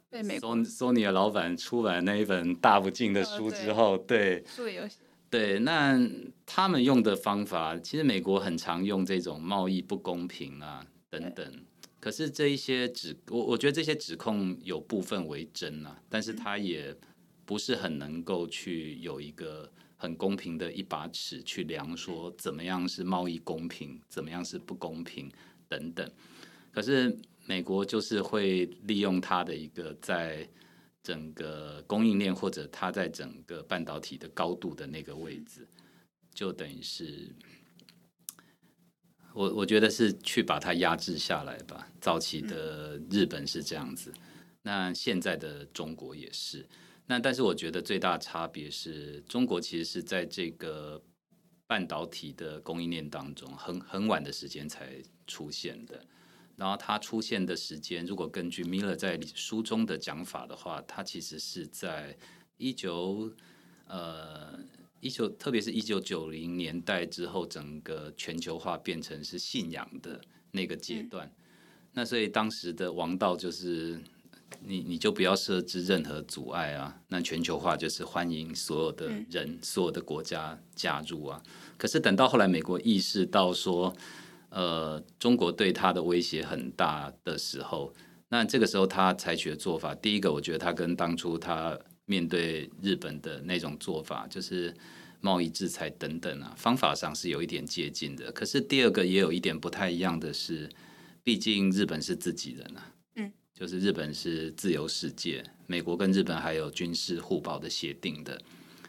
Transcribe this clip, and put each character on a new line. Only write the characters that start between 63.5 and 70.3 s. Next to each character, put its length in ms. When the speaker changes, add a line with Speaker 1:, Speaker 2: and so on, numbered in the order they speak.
Speaker 2:
呃， 720
一 80
九， 200
特 240
别 80
是 100
一 100
九 200
九 300
零 260
年 240
代 260
之 220
后， 180
整 360
个 340
全 200
球 220
化 180
变 240
成 220
是 160
信 320
仰 180
的 180